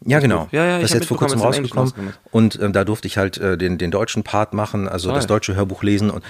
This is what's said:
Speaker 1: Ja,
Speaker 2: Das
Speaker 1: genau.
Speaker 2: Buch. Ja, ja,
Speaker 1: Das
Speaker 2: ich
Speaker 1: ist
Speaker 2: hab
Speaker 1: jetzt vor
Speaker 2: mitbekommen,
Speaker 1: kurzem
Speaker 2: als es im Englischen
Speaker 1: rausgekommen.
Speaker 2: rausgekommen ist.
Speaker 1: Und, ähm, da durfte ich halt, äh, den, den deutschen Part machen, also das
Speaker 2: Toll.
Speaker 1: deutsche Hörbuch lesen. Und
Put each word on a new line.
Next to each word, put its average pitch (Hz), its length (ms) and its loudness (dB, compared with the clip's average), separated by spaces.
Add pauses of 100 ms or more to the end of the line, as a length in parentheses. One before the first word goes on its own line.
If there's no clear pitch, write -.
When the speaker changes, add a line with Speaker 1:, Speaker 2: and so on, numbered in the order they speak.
Speaker 1:
Ja, 131 120 4
Speaker 2:
Das 151 60 4
Speaker 1:
genau. 90 220 2
Speaker 2:
Buch. - 80 -16
Ja, 151 100 2
ja, 175 120 2
Speaker 1:
Das - 20 0
Speaker 2:
ich 175 80 -2
Speaker 1:
ist - 60 0
Speaker 2:
hab 120 100 2
Speaker 1:
jetzt 170 80 -4
vor - 60 -2
Speaker 2:
mitbekommen, 135 260 0
Speaker 1:
kurzem 104 40 4
Speaker 2:
als 131 100 4
es - 20 0
im 143 80 -2
Englischen 120 120 -4
Speaker 1:
rausgekommen. 127 340 -2
Speaker 2:
rausgekommen 113 420 2
ist. - 60 -12
Speaker 1:
Und, 101 60 0
ähm, 101 60 0
da 98 140 2
durfte 107 240 -4
ich - 80 -6
halt, 98 200 0
äh, 95 200 0
den, 90 200 0
den 82 140 -2
deutschen 104 320 -2
Part - 300 -2
machen, 104 340 -2
also 92 240 -4
das 135 160 0
Speaker 2:
Toll. 107 80 2
Speaker 1:
deutsche 104 220 -2
Hörbuch 98 260 -2
lesen. 104 260 2
Und - 200 -6